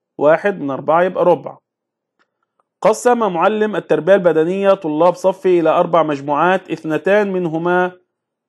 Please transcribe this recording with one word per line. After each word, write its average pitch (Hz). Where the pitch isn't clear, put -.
واحد 165
من 143
أربعة 143
يبقى 185
ربع. 151
قسم 220
معلم 208
التربية 160
البدنية 180
طلاب 170
صفه 185
إلى 160
أربع 165
مجموعات، 151
اثنتان 190
منهما 180